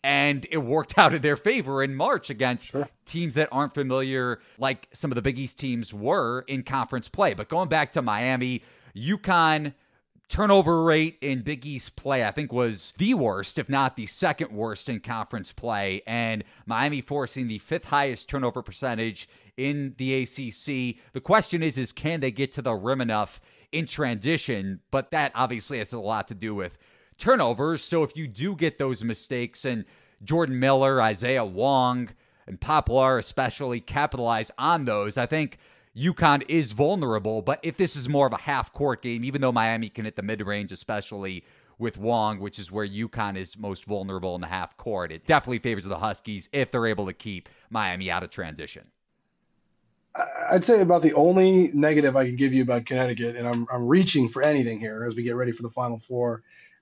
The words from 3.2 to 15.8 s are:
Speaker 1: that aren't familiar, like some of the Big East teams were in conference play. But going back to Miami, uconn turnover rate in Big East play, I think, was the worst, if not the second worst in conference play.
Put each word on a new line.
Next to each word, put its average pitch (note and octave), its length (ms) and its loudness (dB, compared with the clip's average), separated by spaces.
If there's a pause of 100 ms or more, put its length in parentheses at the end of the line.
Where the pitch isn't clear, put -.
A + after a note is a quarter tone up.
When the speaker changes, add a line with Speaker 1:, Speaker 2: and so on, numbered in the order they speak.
Speaker 1:
that D3+ 180 2
aren't C#3 220 -2
familiar, C3 680 0 (160)
like C3+ 380 -4
some D3+ 160 -4
of B2 60 -2
the A#2+ 60 -2
Big B2+ 160 0
East C3+ 200 -10
teams A#2+ 340 -4
were B2 560 -2
in C3+ 140 -4
conference B2+ 440 -4
play. E3 280 2
But G#2+ 160 -8
going E3+ 180 0
back D3+ 240 2
to D#3+ 80 0
Miami, B2 640 -2 (340)
uconn D#3+ 760 2 (540)
turnover F3 560 6
rate D#3+ 360 4
in C3+ 220 -2
Big C3+ 240 -6
East C#3+ 300 -10
play, C3+ 280 0
I G#2 60 2
think, D3 220 -6
was A#2+ 460 -2
the A3+ 160 4
worst, G#2 440 0
if C#3+ 100 -6
not C3+ 280 0
the G#2+ 100 -8
second D#3+ 460 -2
worst G#2+ 360 -6
in A#2 120 -4
conference A2 500 -8
play. G2+ 560 -4